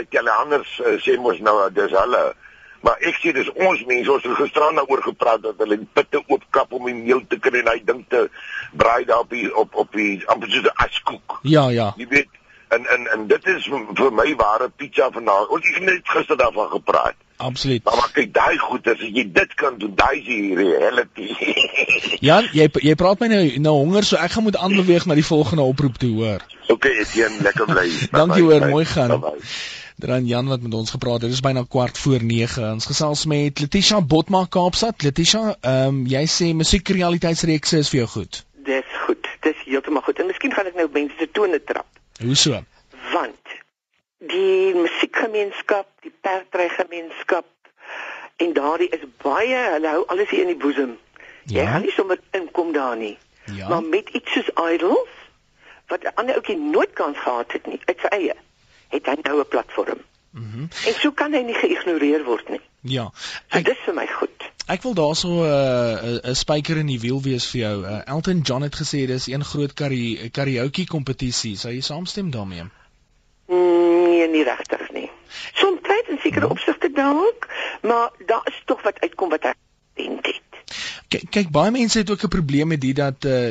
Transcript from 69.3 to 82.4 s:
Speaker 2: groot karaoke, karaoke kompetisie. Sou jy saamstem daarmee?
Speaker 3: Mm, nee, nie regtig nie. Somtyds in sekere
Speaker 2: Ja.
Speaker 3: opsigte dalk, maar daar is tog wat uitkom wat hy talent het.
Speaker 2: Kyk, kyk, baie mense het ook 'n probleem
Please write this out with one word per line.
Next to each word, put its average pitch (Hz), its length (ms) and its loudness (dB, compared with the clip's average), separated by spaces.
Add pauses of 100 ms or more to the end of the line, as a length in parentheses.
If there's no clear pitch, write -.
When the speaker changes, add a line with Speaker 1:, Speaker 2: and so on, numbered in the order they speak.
Speaker 2:
groot 143 300 -4
karaoke, 120 560 -4
karaoke 139 560 -2
kompetisie. 127 680 -4
Sou 117 160 -10
jy 127 80 -8
saamstem 180 500 -6
daarmee? 98 320 -8 (840)
Speaker 3:
Mm, 175 560 4
nee, 170 240 4
nie 156 160 2
regtig - 480 -4
nie. - 180 -10 (440)
Somtyds 392 540 0
in 294 140 -6
sekere - 240 0
Speaker 2:
Ja. - 60 0
Speaker 3:
opsigte - 420 -2
dalk, 294 520 0 (360)
maar 233 280 2 (160)
daar 226 180 0
is - 200 -8
tog - 180 -4
wat - 180 -2
uitkom - 280 -4
wat 156 140 -2
hy 127 100 -2 (420)
talent - 320 -8
het. - 120 -6 (720)
Speaker 2:
Kyk, - 220 -6
kyk, 196 200 0
baie 151 200 4
mense 233 280 0
het 202 120 -2
ook 208 120 -2
'n 202 60 -2
probleem 151 400 0